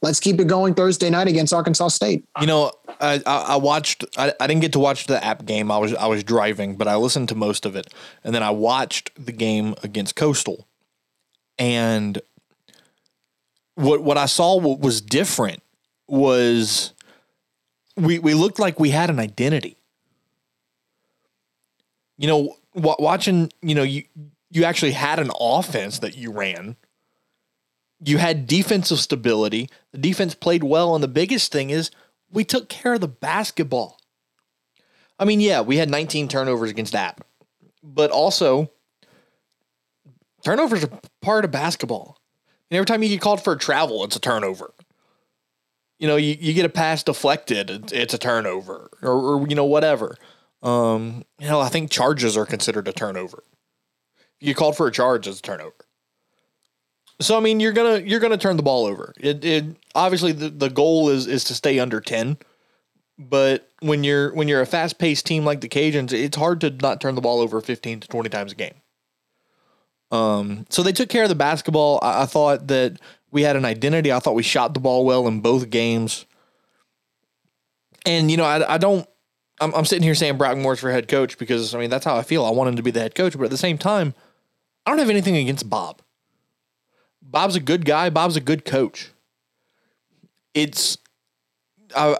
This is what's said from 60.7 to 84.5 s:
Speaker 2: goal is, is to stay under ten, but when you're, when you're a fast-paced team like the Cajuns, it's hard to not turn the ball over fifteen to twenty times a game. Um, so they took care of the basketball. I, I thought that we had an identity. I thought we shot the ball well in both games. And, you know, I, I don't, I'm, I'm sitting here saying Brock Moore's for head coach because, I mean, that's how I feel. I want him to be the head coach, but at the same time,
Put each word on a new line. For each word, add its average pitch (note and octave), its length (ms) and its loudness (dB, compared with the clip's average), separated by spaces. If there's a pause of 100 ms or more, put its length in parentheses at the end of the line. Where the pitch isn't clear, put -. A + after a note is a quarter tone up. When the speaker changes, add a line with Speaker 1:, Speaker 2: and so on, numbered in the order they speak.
Speaker 2:
goal D3+ 380 4
is, C3 200 2
is B2+ 160 -2
to B2+ 100 -6
stay C3+ 240 0
under B2 220 0
ten, A#2+ 360 -4 (800)
but C3+ 520 0 (120)
when D3+ 220 0
you're, C#3+ 320 2
when D3+ 140 0
you're C#3 140 4
a B2+ 40 0
fast-paced E3 580 -2
team D#3 200 -2
like D3 160 0
the B2 80 -12
Cajuns, C#3+ 440 0
it's C#3+ 240 -2
hard E3 260 0
to D3+ 80 0
not C3 300 -2
turn C3+ 140 -2
the B2+ 60 -4
ball A#2+ 200 0
over A2 200 -2
fifteen A2+ 400 -8
to - 80 -20
twenty A2+ 220 -6
times G2+ 200 -6
a G2+ 60 -18
game. - 180 -10 (1400)
Um, G#2 580 -2
so - 140 -2
they F#3 100 2
took A#3 160 -2
care A#3+ 140 2
of G#3+ 60 2
the F3+ 60 2
basketball. D3 680 2
I, A#2 200 0
I C3+ 40 0
thought C#3+ 400 2
that B2+ 340 0 (300)
we D3 120 0
had C#3+ 140 2
an C3 80 0
identity. C#3 480 0
I B2 60 2
thought B2 160 0
we A#2 80 2
shot B2 320 0
the C3+ 60 -2
ball B2+ 260 2
well B2+ 200 2
in A2 140 -2
both A#2 300 2
games. A#2 560 -2 (1800)
And, E3 260 2
you D#3+ 60 2
know, E3 80 2
I, D#3 300 2
I - 20 2
don't, F#3+ 320 2 (500)
I'm, D3+ 160 -2
I'm D#3 120 2
sitting F3 160 2
here D#3+ 120 4
saying D3 220 0
Brock C3+ 220 0
Moore's C3 220 0
for C3 120 -2
head A#2+ 160 0
coach C3+ 300 0
because, A#2 360 -2
I A#2+ 40 -6
mean, A#2+ 100 -4
that's C3 160 -2
how D3+ 100 0
I A#2 100 0
feel. D#3 200 0
I A2 60 0
want B2+ 180 2
him A#2+ 80 -2
to A2+ 60 -4
be A#2+ 80 0
the A#2 100 0
head A2 140 -4
coach, F3+ 240 0
but C3 60 -2
at A2+ 60 0
the D#3+ 60 -6
same E3+ 220 -2
time, F#3 340 0 (720)